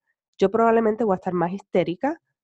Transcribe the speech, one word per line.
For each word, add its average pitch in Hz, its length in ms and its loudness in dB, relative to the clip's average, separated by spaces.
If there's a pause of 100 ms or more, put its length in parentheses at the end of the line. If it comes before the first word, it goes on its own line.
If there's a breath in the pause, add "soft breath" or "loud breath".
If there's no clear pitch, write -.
(380)
yo 196 120 2
probablemente 226 540 2
voy 196 100 0
a - 20 0
estar 185 180 -6
más 175 180 -2
histérica 196 680 -4 (240)